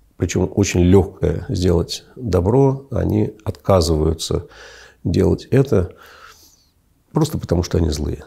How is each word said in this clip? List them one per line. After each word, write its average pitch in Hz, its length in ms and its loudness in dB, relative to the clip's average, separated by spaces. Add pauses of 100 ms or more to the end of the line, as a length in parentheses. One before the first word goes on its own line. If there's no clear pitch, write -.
(160)
причём 92 380 -2
очень 92 280 2
лёгкое 90 640 2
сделать 90 560 -2 (100)
добро, 127 800 0
они 95 400 -2 (120)
отказываются 82 1040 0 (560)
делать 90 480 0
это 117 420 0 (1200)
просто 151 240 0
потому, 87 280 -2
что - 140 -2
они 82 120 2
злые. 78 360 -6